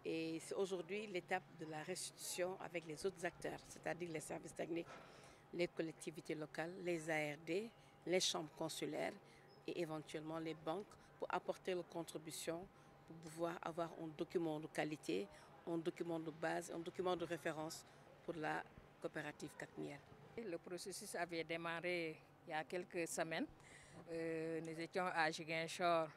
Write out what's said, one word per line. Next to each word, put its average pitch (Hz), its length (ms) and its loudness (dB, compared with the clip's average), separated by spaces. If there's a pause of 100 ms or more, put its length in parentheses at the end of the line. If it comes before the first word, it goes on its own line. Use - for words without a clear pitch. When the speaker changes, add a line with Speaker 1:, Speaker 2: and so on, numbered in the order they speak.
Speaker 1:
Et 160 400 2
c'est - 120 -2
aujourd'hui 190 500 0
l'étape 185 380 0 (160)
de 160 100 -4
la 156 140 -2
restitution 180 800 0
avec 170 240 -2
les 156 180 -2
autres 185 180 0
acteurs, 160 440 -2
c'est-à-dire 160 440 -4
les 156 80 0
services 165 360 -6
techniques, 165 300 0 (680)
les 175 140 6
collectivités 160 640 -2
locales, 156 380 -2 (120)
les 165 240 4
A 151 260 4
R - 20 -4 (100)
D, 202 240 2 (340)
les 175 160 6
chambres 170 380 4
consulaires 156 540 0 (520)
et - 160 0
éventuellement 156 600 -2
les 160 160 -2 (100)
banques 170 180 2 (360)
pour - 100 0
apporter - 420 2
leur 175 140 0
contribution 165 800 -2 (400)
pour 165 100 -12 (140)
pouvoir 170 220 2 (100)
avoir 165 280 2 (120)
un 160 60 -2 (100)
document 165 400 4
de 156 80 -2
qualité, 160 600 2 (420)
un 170 80 4
document 165 400 2
de 160 140 -2
base, 165 420 0
un 165 60 -2
document 180 340 2
de 170 100 0
référence 156 600 -2 (400)
pour 165 80 0
la 156 260 2 (400)
coopérative 151 560 -4
cac - 120 -6 (100)
Miel. 147 220 -4 (500)
Speaker 2:
Le 170 80 -2
processus 185 560 -6
avait 170 300 0
démarré 165 720 2 (320)
il - 20 -8
y 156 40 -2
a 156 100 2
quelques 180 420 0
semaines. 165 400 2 (640)
Euh, 165 520 0
nous 160 180 -4
étions 180 340 2
à 160 160 8
Ziguinchor 165 880 4